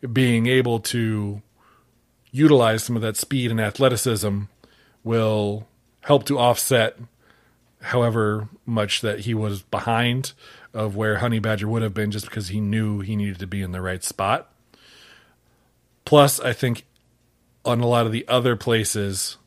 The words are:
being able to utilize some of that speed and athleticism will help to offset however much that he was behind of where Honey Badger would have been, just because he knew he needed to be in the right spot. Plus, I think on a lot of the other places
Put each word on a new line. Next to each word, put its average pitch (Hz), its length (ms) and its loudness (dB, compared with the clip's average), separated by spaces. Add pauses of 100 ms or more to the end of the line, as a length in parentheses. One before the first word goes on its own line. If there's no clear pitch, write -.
(120)
being 120 340 4
able 123 340 2
to 107 600 -4 (880)
utilize 127 540 4
some 120 120 -4
of 107 60 -2
that 110 140 -2
speed 127 340 -2
and 113 100 0
athleticism 110 800 0 (600)
will 107 640 0 (360)
help 143 240 4
to 139 120 -2
offset 120 600 2 (800)
however 110 680 0 (180)
much 110 340 -2
that 110 200 -4
he 117 120 -6
was 107 300 -4
behind 120 680 -2 (420)
of 107 200 -4
where 107 240 -2
Honey 117 200 0
Badger 107 300 -2
would 113 140 -2
have 107 120 -4
been, 107 160 -2
just 104 160 -8
because 101 220 -10
he 104 120 -4
knew 104 400 -2
he 101 160 -6
needed 101 220 -4
to 95 80 -10
be 98 160 -6
in 90 100 -6
the 92 80 -8
right 92 240 -6
spot. 101 480 -2 (1500)
Plus, 143 360 6
I 123 120 -2
think 120 320 -4 (800)
on 120 160 2
a 120 60 2
lot 117 200 4
of 110 60 -2
the 117 160 -4
other 120 280 2
places 104 920 -2